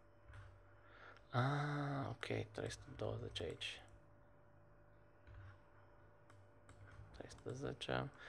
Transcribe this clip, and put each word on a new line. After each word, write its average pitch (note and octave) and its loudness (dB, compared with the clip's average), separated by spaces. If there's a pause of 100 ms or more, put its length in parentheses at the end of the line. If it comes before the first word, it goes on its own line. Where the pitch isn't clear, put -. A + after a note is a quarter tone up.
(1300)
Ah, C#3+ 8
ok, - 0 (240)
trei - 2
sute - -6
douăzeci - 2
aici. - 0 (3250)
Trei - -6
sute - -2
zece. C3 4 (180)